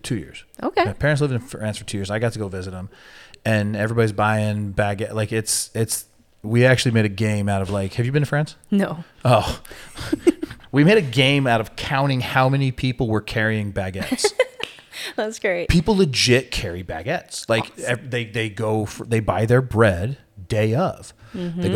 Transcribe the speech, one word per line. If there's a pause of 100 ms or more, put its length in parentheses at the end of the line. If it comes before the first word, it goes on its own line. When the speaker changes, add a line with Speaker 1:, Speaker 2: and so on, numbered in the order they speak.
Speaker 1:
two
years. (180)
Speaker 2:
Okay.
Speaker 1:
My
parents
lived
in
France
for
two
years.
I
got
to
go
visit
them, (560)
and
everybody's
buying
baguette.
Like,
it's,
it's, (360)
we
actually
made
a
game
out
of,
like,
have
you
been
to
France? (140)
Speaker 2:
No. (200)
Speaker 1:
Oh.
<laughs> (420)
We
made
a
game
out
of
counting
how
many
people
were
carrying
baguettes. (420)
Speaker 2:
<laughs>
That's
great.
Speaker 1:
People
legit
carry
baguettes.
Like,
Speaker 2:
Awesome.
Speaker 1:
ev-,
they,
they
go
for,
they
buy
their
bread (300)
day
of. (200)
They
go
Speaker 2:
Mm-hmm.